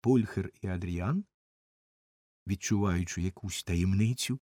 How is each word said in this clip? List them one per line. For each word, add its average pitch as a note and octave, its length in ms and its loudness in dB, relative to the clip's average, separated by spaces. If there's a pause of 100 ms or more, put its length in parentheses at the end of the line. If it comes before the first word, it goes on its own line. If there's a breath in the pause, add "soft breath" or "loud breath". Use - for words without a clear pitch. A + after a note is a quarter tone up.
Пульхер A#2 500 2 (120)
і - 40 -4
Адріан, F#2 580 -2 (1200)
відчуваючи F#2 760 0
якусь F#2 400 -6
таємницю G2 760 0 (140)